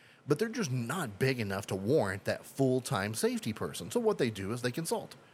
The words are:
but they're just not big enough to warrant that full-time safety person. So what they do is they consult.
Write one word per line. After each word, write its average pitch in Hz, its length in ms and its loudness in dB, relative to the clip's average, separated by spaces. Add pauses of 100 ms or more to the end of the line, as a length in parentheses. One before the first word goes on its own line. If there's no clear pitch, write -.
(280)
but 151 100 4
they're 233 120 0
just 214 220 -2
not 117 460 -2
big 131 220 2
enough 98 280 -2
to 107 80 -2
warrant 104 500 2
that - 200 -2
full-time 123 680 2
safety 220 400 0
person. - 360 -6
So 240 120 0
what 214 160 4
they 127 120 4
do 104 220 -4
is 120 100 -4
they 123 100 0
consult. - 440 -4 (180)